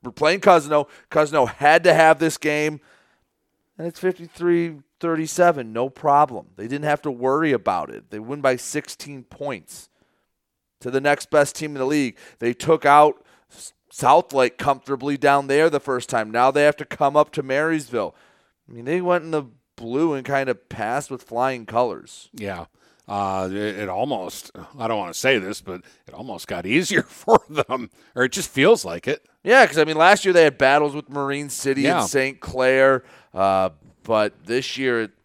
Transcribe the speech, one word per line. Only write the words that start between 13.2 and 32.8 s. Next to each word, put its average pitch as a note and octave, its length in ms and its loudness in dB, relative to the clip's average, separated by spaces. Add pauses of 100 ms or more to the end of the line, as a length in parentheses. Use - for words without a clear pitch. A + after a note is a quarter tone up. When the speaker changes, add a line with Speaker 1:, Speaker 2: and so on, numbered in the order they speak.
Speaker 1:
S-, - 220 -20 (180)
Southlake C3+ 680 2
comfortably C#3 600 -4
down C#3 300 2
there D3 220 2
the D3 100 0
first B2+ 300 -6
time. A2 220 -4
Now B2 200 2
they D3 120 2
have D3 140 2
to D3+ 80 -12
come C#3+ 320 -2
up D3+ 160 2
to D3+ 100 -6
Marysville. C3 720 -4 (520)
I B2 60 -20
mean, A#2 120 -18
they E3 160 -4
went F3 220 0
in D#3+ 80 -12
the D3+ 120 -4 (320)
blue C#3 380 -2
and C3+ 120 -8
kind C3+ 240 -2
of - 200 -8
passed A2+ 400 -6
with C3 140 -14
flying B2 420 -4
colors. G#2+ 680 -4
Speaker 2:
Yeah. F#2+ 320 -10 (420)
Uh, F#2+ 440 -4
it, G2 40 -8 (240)
it G#2 100 -8
almost, G2 640 -8 (260)
I A#2 100 -6
don't A2+ 120 -2
wanna F2 160 -8
say C3 240 0
this, G2 220 -10
but F2+ 200 -14 (260)
it - 60 -20
almost A2 340 -16
got F2 200 -10
easier E3 360 0
<laughs> - 0 -
for - 460 2
them, B2+ 400 -4 (260)
or A#2+ 100 0
it B2+ 60 -4
just - 200 -8
feels F#3 340 2
like F2 220 -8
it. C#3+ 180 -6 (180)
Speaker 1:
Yeah, A#3 220 6
'cause, D3+ 140 -2
I D3+ 60 4
mean, D#3 120 -4
last F#3 280 4
year F#3 80 2
they E3+ 100 8
had C#3+ 160 2
battles C#3+ 340 2
with D3 160 -12
Marine C#3 400 -6
City C3+ 340 -2
Speaker 2:
Yeah. D#3+ 180 0
Speaker 1:
and G2 80 -2
Saint C3+ 300 -2
Clair, C3 640 2 (300)